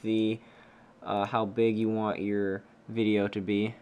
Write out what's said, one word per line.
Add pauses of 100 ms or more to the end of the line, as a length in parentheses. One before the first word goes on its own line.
the, (640)
uh,
how
big
you
want
your (260)
video
to
be.